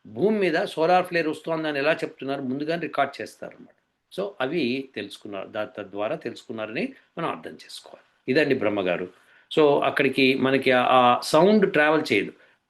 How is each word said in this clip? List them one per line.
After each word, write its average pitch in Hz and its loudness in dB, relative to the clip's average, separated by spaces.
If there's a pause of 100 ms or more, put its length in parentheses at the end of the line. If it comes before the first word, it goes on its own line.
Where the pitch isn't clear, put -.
భూమి 202 0
మీద 180 0
సోలార్ 175 2
ఫ్లేర్ 170 -2
వస్తోందని 156 -6
ఎలా 143 0
చెప్తున్నారు? 139 -6
ముందుగానే 147 -4
రికార్డు 143 -4
చేస్తారన్నమాట. - -16 (460)
So, 143 -4 (120)
అవి 135 -4
తెలుసుకున్నారు, 101 -12
దా-, 107 -8 (100)
తద్వారా 101 -6
తెలుసుకున్నారని 117 -8 (260)
మనం 165 -4
అర్థం - -10
చేసుకోవాలి. - -12
ఇదండి 143 4
బ్రహ్మగారు. 92 -2 (500)
So, 147 6
అక్కడికి 131 2
మనకి 131 2
ఆ, 123 4
ఆ 123 6
సౌండ్ 185 4
ట్రావెల్ 151 2
చేయదు. 98 0 (380)